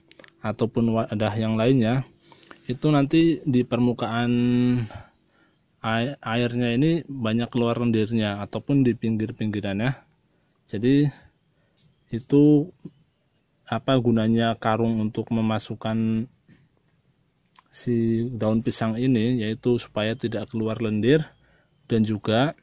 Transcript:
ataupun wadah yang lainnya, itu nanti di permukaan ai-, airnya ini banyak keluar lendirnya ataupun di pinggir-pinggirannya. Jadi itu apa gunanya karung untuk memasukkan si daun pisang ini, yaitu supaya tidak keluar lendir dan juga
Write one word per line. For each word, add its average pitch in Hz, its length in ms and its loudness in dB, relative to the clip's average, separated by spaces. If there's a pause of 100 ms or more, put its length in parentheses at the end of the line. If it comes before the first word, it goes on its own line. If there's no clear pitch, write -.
(440)
ataupun 113 500 0
wadah 107 400 -2
yang 110 220 -2
lainnya, 123 480 2 (640)
itu 151 240 0
nanti 151 560 2
di 123 180 2
permukaan 120 640 0 (1500)
ai-, 117 400 -2
airnya 120 560 -2
ini 156 320 2
banyak 117 400 -2
keluar 117 320 0
lendirnya 110 640 0
ataupun 139 400 0
di 120 80 4
pinggir-pinggirannya. 107 1040 -4 (720)
Jadi 135 380 2 (1040)
itu 147 600 4 (960)
apa 127 320 0
gunanya 113 560 2
karung 113 480 0
untuk 110 320 -4
memasukkan 110 960 -2 (1400)
si 117 640 0
daun 110 320 0
pisang 113 320 -2
ini, 120 480 2
yaitu 110 340 -2
supaya 110 380 -4
tidak 110 400 -6
keluar 110 240 -4
lendir 113 480 2 (640)
dan 110 160 2
juga 110 560 0